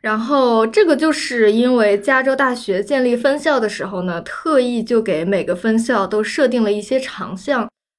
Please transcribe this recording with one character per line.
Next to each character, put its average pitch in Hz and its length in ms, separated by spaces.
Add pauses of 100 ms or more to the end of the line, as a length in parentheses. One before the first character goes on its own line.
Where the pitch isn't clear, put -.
然 214 180
后 233 480
这 392 180
个 311 100
就 311 160
是 226 400
因 247 260
为 208 200
加 262 240
州 269 140
大 262 180
学 202 300
建 262 200
立 240 120
分 269 240
校 285 200
的 220 80
时 196 160
候 185 200
呢， 170 180
特 - 380
意 240 240
就 226 180
给 170 240
每 185 180
个 175 120
分 220 240
校 226 260
都 208 180
设 262 240
定 233 160
了 208 80
一 208 80
些 262 200
长 - 360
项， 233 320 (320)